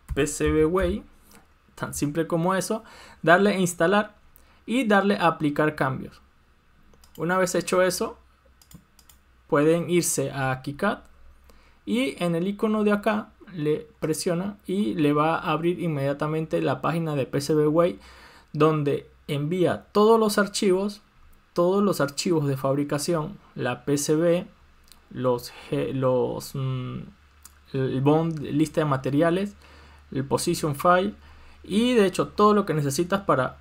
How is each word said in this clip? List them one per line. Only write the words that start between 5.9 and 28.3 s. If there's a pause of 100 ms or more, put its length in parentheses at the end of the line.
Una
vez
hecho
eso, (1300)
pueden
irse
a
KiCad (840)
y
en
el
icono
de
acá (240)
le (140)
presiona (100)
y
le
va
a
abrir
inmediatamente
la
página
de
P
C
B
Way, (520)
donde (180)
envía
todos
los
archivos, (520)
todos
los
archivos
de
fabricación, (160)
la
P
C
B, (640)
los (200)
G-,
los,
mm, (720)
el
bond,